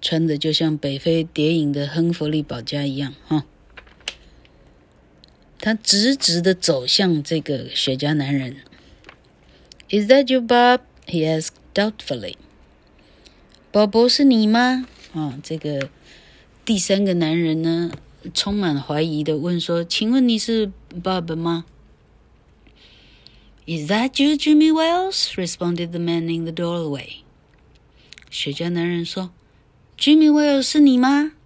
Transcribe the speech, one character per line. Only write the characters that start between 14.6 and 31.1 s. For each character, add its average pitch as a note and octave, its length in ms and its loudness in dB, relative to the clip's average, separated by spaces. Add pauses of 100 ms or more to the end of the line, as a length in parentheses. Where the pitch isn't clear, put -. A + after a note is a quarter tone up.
啊， D3 300 -6
这 D#3+ 160 -8
个 D3 300 -6 (760)
第 G#3+ 140 0
三 G3+ 260 0
个 F#3+ 80 0
男 E3 260 0
人 D#3+ 220 0
呢， E3 300 -2 (420)
充 G3+ 220 -4
满 E3 260 -2
怀 D3+ 220 -2
疑 D3+ 200 -4
地 D3+ 140 -2
问 E3+ 220 -2
说， E3+ 240 -4
请 G#3+ 260 -4
问 B3+ 180 4
你 A3+ 120 0
是 G#3+ 320 -2 (320)
Bob F3+ 320 -4
吗？ E3 300 -4 (2000)
“Is D#3+ 240 -6
that A#3 280 -2
you, D4 160 4
Jimmy D4+ 360 4
Wells?” E4+ 640 0
responded F3 560 -4
the E3+ 80 -6
man E3+ 280 -2
in E3 180 -4
the E3 60 -6
doorway. E3 680 -6 (1120)
雪 - 200 -8
茄 E3+ 180 -6
男 E3+ 200 -2
人 E3+ 160 -4
说， F#3 260 -10 (680)
Jimmy D4+ 300 6
Wales D4 320 4
是 D4+ 160 0
你 C4+ 180 8
吗？ C#4+ 360 2 (120)